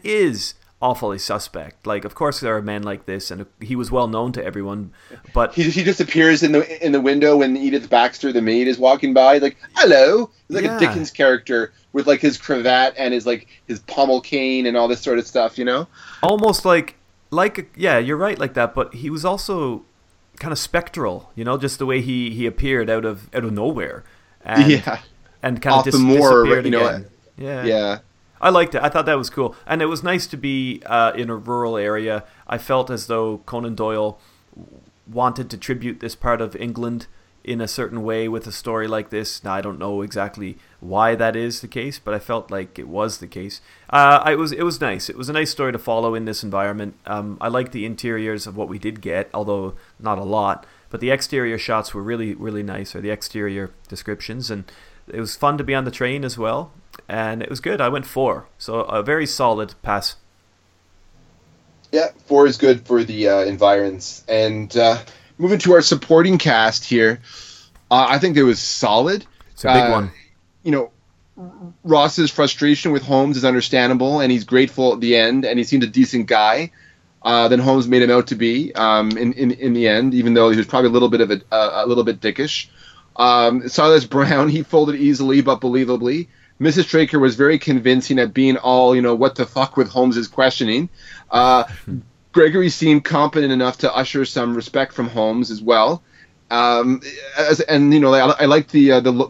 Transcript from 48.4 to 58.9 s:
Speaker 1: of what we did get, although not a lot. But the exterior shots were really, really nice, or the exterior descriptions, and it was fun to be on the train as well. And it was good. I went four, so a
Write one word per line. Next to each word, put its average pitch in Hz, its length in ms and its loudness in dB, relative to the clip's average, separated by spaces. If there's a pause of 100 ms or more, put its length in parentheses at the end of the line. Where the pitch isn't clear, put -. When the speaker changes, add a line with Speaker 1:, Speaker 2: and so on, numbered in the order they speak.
Speaker 1:
of 95 80 -16
what 104 120 -8
we 98 120 -12
did 110 200 -10
get, 95 320 -8
although 101 420 -6 (260)
not 107 180 -6
a 98 60 -8
lot. 98 420 -4 (240)
But 110 100 -12
the 123 120 -4
exterior 123 440 -4
shots 107 380 -6
were 101 80 -10
really, 110 320 -8
really 104 300 -10
nice, 98 320 -12
or - 40 -14
the 101 100 -8
exterior 101 600 -8 (180)
descriptions, 110 640 -12
and 101 140 -10 (420)
it - 140 -10
was 113 160 -10
fun 147 220 0
to 143 60 -8
be 135 100 -4
on 131 100 -4
the 127 80 -8
train 135 320 -6
as 117 120 -10
well. 117 360 -6 (360)
And 110 340 -8
it - 60 -12
was 123 120 -12
good. - 200 -4
I 123 80 0
went 139 180 -6
four, 117 400 -4 (120)
so 113 220 -6
a 107 240 -4